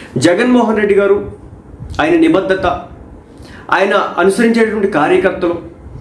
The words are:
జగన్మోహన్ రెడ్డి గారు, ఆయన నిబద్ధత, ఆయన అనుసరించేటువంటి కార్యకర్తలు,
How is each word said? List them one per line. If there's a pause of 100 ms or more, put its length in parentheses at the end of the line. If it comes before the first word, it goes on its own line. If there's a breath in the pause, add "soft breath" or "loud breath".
(160 loud breath)
జగన్మోహన్
రెడ్డి
గారు, (680)
ఆయన
నిబద్ధత, (1040 loud breath)
ఆయన
అనుసరించేటువంటి
కార్యకర్తలు, (460)